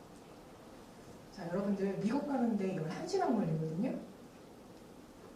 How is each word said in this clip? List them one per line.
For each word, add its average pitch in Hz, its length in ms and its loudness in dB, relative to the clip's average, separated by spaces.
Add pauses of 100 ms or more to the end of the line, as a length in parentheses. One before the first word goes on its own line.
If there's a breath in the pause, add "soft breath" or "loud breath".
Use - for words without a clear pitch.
(1300)
자, 180 160 -6
여러분들 196 500 4
미국 269 260 4
가는데 214 520 4
열한 160 280 -2
시간 359 300 4
걸리거든요. 160 580 2 (1400)